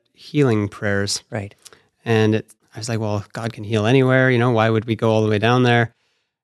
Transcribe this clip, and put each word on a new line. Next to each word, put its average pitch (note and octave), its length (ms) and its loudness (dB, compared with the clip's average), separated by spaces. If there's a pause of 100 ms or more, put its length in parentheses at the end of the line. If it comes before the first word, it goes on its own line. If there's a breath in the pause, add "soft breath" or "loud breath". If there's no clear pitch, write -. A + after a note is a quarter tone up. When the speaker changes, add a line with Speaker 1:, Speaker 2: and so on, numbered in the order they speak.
(140)
Speaker 1:
healing A#2 540 0
prayers. G2+ 640 -4
Speaker 2:
Right. G#2 240 -10 (480 soft breath)
Speaker 1:
And A2 320 2
it, - 180 -8 (220)
I - 20 -12
was A2+ 120 -10
like, A2+ 100 -4
"Well, G#2 320 -4
God A2+ 220 -10
can A2+ 100 -14
heal G#2+ 220 -2
anywhere, C3 440 4
you B2 80 0
know, B2 140 0
why A2 180 2
would A2 140 0
we A2+ 140 -4
go A2+ 140 0
all A2 120 2
the G#2+ 60 0
way G#2+ 100 0
down B2 240 2
there?" A#2+ 300 2 (500)